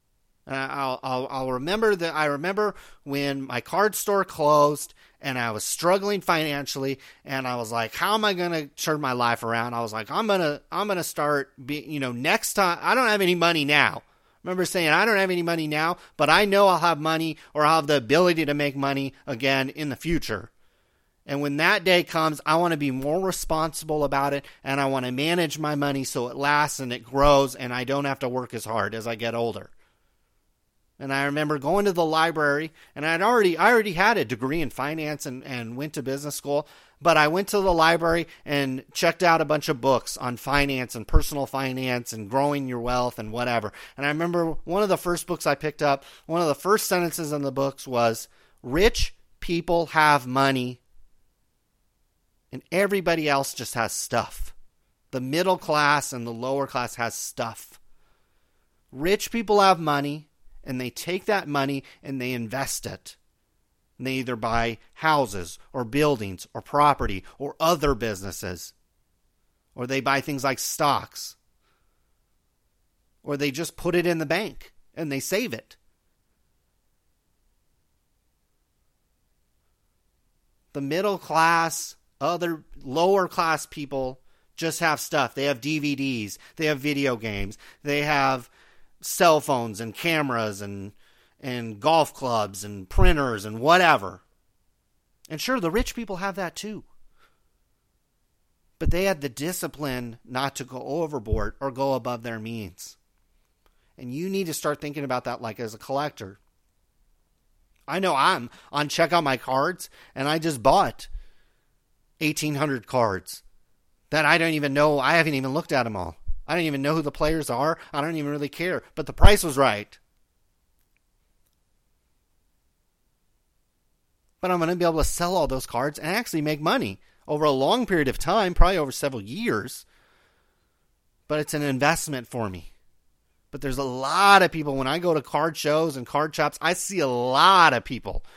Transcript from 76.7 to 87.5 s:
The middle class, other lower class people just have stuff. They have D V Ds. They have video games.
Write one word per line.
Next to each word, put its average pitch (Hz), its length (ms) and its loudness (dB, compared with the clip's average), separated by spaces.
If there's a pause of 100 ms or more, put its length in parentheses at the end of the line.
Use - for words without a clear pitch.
The 143 80 -6
middle 180 340 -2
class, 165 800 0 (240)
other 165 440 -4 (180)
lower 175 460 2
class 160 360 -2
people 131 560 -6 (360)
just 165 240 -4
have 156 200 2
stuff. 139 340 -2
They 139 100 -2
have 139 180 -2
D 151 160 -2
V 143 160 -2
Ds. 123 440 -4 (180)
They 160 100 -2
have 147 140 0
video 139 360 0
games. 104 400 -6 (260)